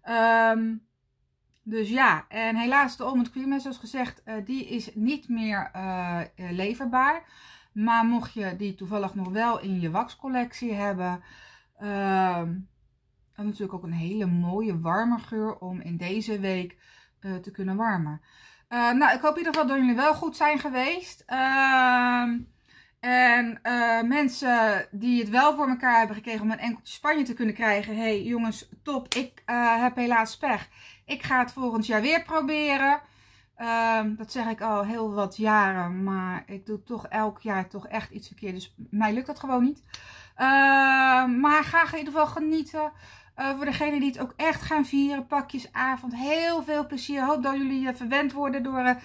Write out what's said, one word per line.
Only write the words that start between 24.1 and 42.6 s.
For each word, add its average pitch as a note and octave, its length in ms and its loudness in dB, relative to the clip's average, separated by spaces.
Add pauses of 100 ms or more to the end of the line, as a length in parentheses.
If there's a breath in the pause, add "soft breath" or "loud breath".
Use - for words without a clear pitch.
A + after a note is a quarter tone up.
die A#3+ 300 2
het G#3+ 80 -2
wel C4+ 260 4
voor C#4+ 140 0
elkaar B3 300 4
hebben G#3+ 180 2
gekregen A3 260 -6
om G#3+ 80 0
een A3 80 -4
enkeltje - 360 -8
Spanje D4+ 300 0
te A#3+ 100 -6
kunnen G#3+ 200 -2
krijgen. G#3+ 420 0
Hey A3 260 -2
jongens, A3+ 480 -4 (120)
top. C4+ 320 -6
Ik, - 320 -6
eh, A#3 360 2
heb B3 140 0
helaas A#3+ 400 0
pech. B3+ 320 -4 (360 loud breath)
Ik C4 180 -8
ga C4 160 0
het B3 140 0
volgend A3+ 340 -2
jaar A3 140 2
weer D#4+ 220 2
proberen. D4 800 0 (600 soft breath)
Ehm, A3+ 540 0
dat A3 180 -12
zeg A#3 160 -4
ik A3 120 -6
al G#3 240 0
heel A3 280 -4
wat G3 240 -2
jaren, F#3+ 640 2
maar F#3 440 -4
ik F#3+ 200 -14
doe G#3+ 160 -8
toch A#3 240 -10
elk G#3+ 340 -4
jaar F#3+ 280 -4
toch G3 180 -14
echt G#3+ 240 -8
iets - 160 -16
verkeerd. F#3 280 -12
Dus F#3 220 -14
mij G#3+ 360 0
lukt B3+ 140 -4
dat - 140 -10
gewoon B3+ 220 0
niet. C#4+ 200 0 (520 loud breath)
Ehm, C4+ 1080 6
maar D4 240 4
ga E4 180 4
in D#4+ 160 0
ieder D4 140 -8
geval D4+ 140 4
genieten. D4+ 640 -2 (420 loud breath)